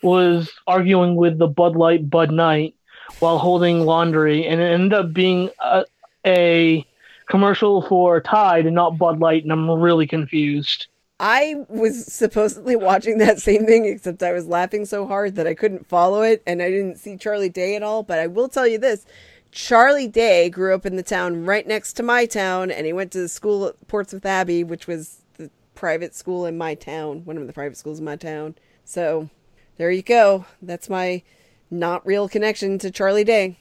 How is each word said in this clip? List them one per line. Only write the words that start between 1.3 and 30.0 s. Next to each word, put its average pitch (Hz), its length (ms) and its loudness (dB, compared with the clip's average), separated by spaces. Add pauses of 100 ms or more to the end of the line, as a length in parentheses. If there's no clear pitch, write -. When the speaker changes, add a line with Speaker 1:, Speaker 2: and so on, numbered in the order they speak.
Speaker 1:
the 165 80 4
Bud 170 280 2
Light 165 340 2
Bud 165 220 2
Knight 156 440 0 (440)
while 165 200 2
holding 175 460 2
laundry, 160 600 2
and 165 160 0
it 175 100 2
ended 185 220 2
up 180 200 0
being 185 360 0 (140)
a, 190 220 2 (400)
a 170 600 4 (440)
commercial 196 580 2
for 180 340 4
Tide 185 440 2
and 165 100 0
not 170 220 2
Bud 165 220 0
Light, 160 240 2
and 151 80 -4
I'm 160 200 0
really 165 340 2
confused. 147 840 -4 (320)
Speaker 2:
I 285 480 0
was 226 460 -2
supposedly 214 600 -2
watching 196 440 0
that 214 200 4
same 208 260 2
thing, 226 200 4
except 190 360 -6
I 175 120 -2
was 175 120 -6
laughing 185 400 -4
so 202 220 -6
hard 196 280 -4
that 170 120 -4
I 165 80 -2
couldn't 202 320 -4
follow 185 340 2
it, 220 240 2
and 175 160 -4
I 180 80 -2
didn't 190 300 -4
see 202 180 -16
Charlie 202 320 -4
Day 185 260 -4
at 208 80 -6
all. 214 200 -4
But 170 160 -4
I 165 80 -2
will 226 220 -2
tell 254 180 0
you 220 100 2
this, 220 280 -2 (460)
Charlie 262 560 2
Day 208 440 4
grew 185 240 0
up 185 100 -8
in 185 100 -6
the 185 80 -6
town 175 400 -4
right 202 240 -2
next 214 260 -6
to 233 100 -8
my 240 240 2
town, 185 440 -4
and 156 140 -6
he 160 80 -4
went 185 200 -6
to 180 140 -6
school 202 380 -4
at - 220 -10
Portsmouth 196 380 -8
Abbey, 185 380 -2
which 165 240 -10
was 160 340 -12 (160)
the 156 120 -18 (240)
private 165 420 -6
school 180 300 -6
in 165 100 -6
my 160 200 -8
town, 156 500 -10
one 165 100 -12
of 143 120 -12
the 143 60 -18
private 139 220 -12
schools 151 220 -14
in 160 80 -12
my 147 100 -10
town. 156 380 -12 (320)
So, 160 420 -4 (500)
there 170 140 -2
you 185 120 -4